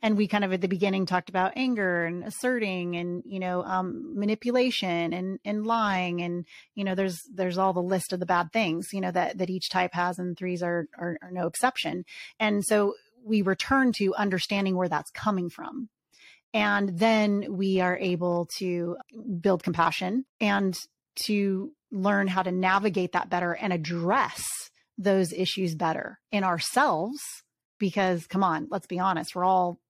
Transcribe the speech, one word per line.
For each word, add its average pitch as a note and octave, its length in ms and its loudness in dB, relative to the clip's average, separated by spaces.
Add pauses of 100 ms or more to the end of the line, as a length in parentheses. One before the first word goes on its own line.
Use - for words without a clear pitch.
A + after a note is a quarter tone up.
And A3 140 4
we G#3 100 4
kind G#3 180 2
of F#3+ 80 0
at F#3 80 0
the F#3 80 0
beginning F#3+ 380 2
talked F3+ 220 0
about F#3 280 2
anger G3+ 480 2
and F3 200 -2
asserting G3 720 -2
and, F3 280 -4
you G3 140 -8
know, F3+ 240 -2
um, F#3 560 -4
manipulation G#3+ 920 0
and, F#3 320 -4
and G#3+ 220 -4
lying. F#3+ 560 0
And, F3 220 -4 (300)
you G3+ 100 -4
know, F#3+ 100 0
there's, F#3 280 -2 (100)
there's F3+ 260 -2
all F#3+ 140 4
the F3 100 0
list F3+ 300 -2
of F3+ 80 -4
the F3 60 -4
bad F3 260 2
things, F3 400 0
you G3 80 -2
know, F#3 100 -2
that, F3 280 0
that F#3 120 -2
each F#3 200 -4
type F3+ 240 0
has, F3 240 0
and F3+ 180 -4
threes F3+ 260 -4
are, E3+ 260 -2 (100)
are, F3 240 -4
are F3+ 80 -16
no F3+ 160 -4
exception. F3 580 -2 (360)
And G#3 240 2
so G#3 300 4 (300)
we G#3+ 180 2
return B3 500 2
to F#3+ 220 2
understanding G3 640 0
where F3+ 120 2
that's D3+ 220 -2
coming F#3 380 -2
from. - 400 -10 (640)
And G3+ 460 2
then G#3+ 480 4 (100)
we F#3+ 240 2
are F3+ 160 2
able F3 520 0 (100)
to F3 380 -2 (440)
build F3+ 220 4
compassion F3+ 600 0 (160)
and G3+ 380 2 (460)
to G3+ 480 0 (180)
learn G3 360 2
how F#3 160 0
to F#3 100 0
navigate F#3 600 2
that - 180 0
better F3 220 0
and F#3+ 200 -2
address E3+ 680 0 (560)
those F#3+ 340 2
issues F3+ 420 -2
better D#3+ 440 -2 (120)
in G3+ 140 0
ourselves G3 960 0 (420)
because, F#3 460 0
come F#3+ 160 0
on, D#3+ 260 0
let's F#3+ 160 -6
be F3+ 140 -4
honest, F3+ 340 -2
we're F3+ 100 -2
all F3+ 460 2